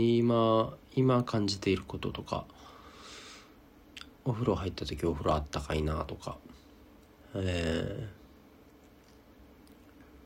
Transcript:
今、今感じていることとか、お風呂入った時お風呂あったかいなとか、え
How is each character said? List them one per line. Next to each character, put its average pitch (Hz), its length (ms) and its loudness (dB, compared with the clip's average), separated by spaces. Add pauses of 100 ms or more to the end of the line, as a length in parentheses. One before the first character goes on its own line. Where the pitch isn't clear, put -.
(220)
今、 113 500 4 (220)
今 127 300 4
感 104 240 0
じ 98 120 -4
て 98 100 2
い 95 40 6
る 92 100 -2
こ - 140 -8
と - 140 -6
と - 100 -8
か、 - 220 -6 (1800)
お 131 80 0
風 113 120 -2
呂 110 100 4
入 87 140 -2
っ - 40 -6
た - 140 -6
時 76 180 -6
お 82 100 2
風 73 100 -4
呂 80 100 4
あ 78 40 4
っ 76 120 -2
た - 100 -4
か 76 140 -4
い 78 80 0
な 78 220 -2
と - 100 -10
か、 - 240 -10 (960)
え 90 760 -2 (2250)